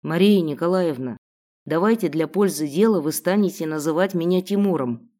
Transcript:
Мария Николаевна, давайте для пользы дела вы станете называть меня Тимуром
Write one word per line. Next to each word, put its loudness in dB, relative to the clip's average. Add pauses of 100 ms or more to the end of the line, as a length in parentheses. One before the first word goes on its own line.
Мария 4
Николаевна, -2 (480)
давайте 0
для -2
пользы 0
дела 2
вы -2
станете -2
называть -2
меня 0
Тимуром -2